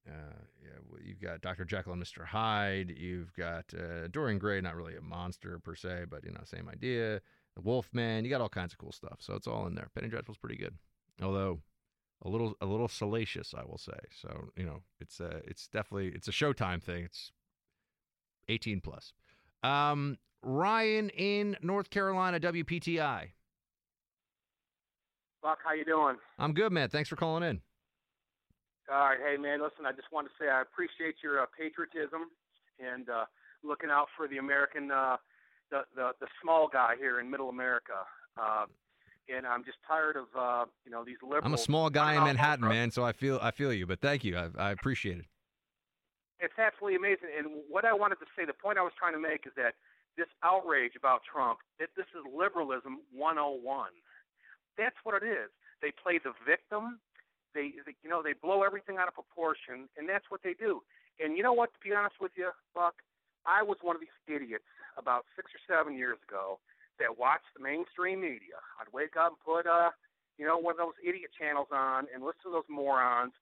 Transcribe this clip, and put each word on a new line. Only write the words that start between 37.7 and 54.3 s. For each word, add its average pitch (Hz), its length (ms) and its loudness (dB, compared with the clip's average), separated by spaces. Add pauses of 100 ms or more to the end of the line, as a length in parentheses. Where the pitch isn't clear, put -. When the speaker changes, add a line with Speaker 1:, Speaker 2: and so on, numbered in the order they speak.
Speaker 2:
Uh, 107 300 0 (640)
and 127 160 -4
I'm 123 180 0
just 127 140 -14 (100)
tired 156 300 2
of, 131 80 -6 (100)
uh, 123 300 2 (180)
you 120 80 -18
know, 117 140 -8
these 123 160 -14
liberals 143 240 0
Speaker 1:
I'm 151 80 2
a - 40 2
small 156 340 4
guy 151 220 4
in 147 40 6
Speaker 2:
running 147 140 6
off 135 60 2
Speaker 1:
Manhattan, 143 280 4
Speaker 2:
on 110 60 6
Speaker 1:
man, 113 200 4
so 123 140 2
I 113 80 2
feel, 135 280 0
I 117 100 2
feel 139 200 0
you, 92 140 0
but 90 160 -2
thank 143 220 2
you. 90 120 0
I, 85 220 -2
I 101 140 2
appreciate 101 480 -2
it. 85 60 -12 (1120)
Speaker 2:
It's - 180 -4
absolutely 202 400 2
amazing. 185 400 2
And 151 320 -6
what 196 160 0
I 226 80 8
wanted 202 220 4
to 156 100 -18 (100)
say, 175 100 -2
the 147 80 -4
point 202 260 0
I - 20 4
was 175 160 0
trying 170 160 2
to 156 60 -2
make 156 260 -2
is 131 100 -16
that 123 200 2 (420)
this 165 100 -2 (160)
outrage 165 540 4
about 127 260 4
Trump, 120 360 0 (200)
it, 160 160 -4
this 190 160 -6
is 156 140 -12 (100)
liberalism 143 640 0 (140)
one 156 240 2
oh 143 240 2
one. 120 320 -4 (840)